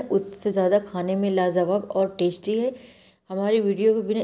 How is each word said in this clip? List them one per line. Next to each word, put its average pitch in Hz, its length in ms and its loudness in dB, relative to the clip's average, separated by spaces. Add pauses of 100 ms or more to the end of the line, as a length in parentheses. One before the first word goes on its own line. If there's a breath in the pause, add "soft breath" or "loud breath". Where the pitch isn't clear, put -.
उससे 196 420 -2
ज़्यादा 190 300 4
खाने 185 340 -4
में 202 160 0
लाजवाब 185 600 2
और 190 280 0
टेस्टी 180 400 -2
है। 254 140 -2 (560 loud breath)
हमारी 202 320 0
वीडियो 202 320 2
को 226 100 0
बिना 214 200 -2